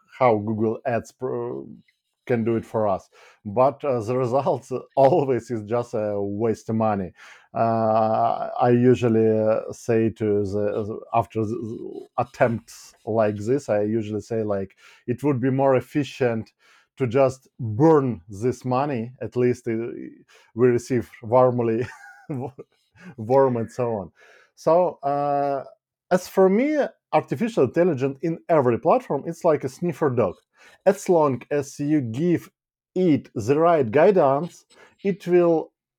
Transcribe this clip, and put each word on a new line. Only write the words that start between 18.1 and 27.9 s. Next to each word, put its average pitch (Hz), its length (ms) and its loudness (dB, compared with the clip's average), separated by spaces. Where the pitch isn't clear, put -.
this 107 380 -6
money. 127 560 -4
At 110 160 -10
least, 123 300 0
uh, 113 100 -2
we 120 120 4
receive 120 420 0
warmly, 120 640 2
<laughs> - 880 -14
warm 127 400 2
and 110 140 -6
so 120 220 -6
on. 92 180 -8
So, 165 460 0
uh, 143 600 -2
as 180 160 0
for 190 220 4
me, 269 280 2
artificial 156 500 0
intelligence 139 580 0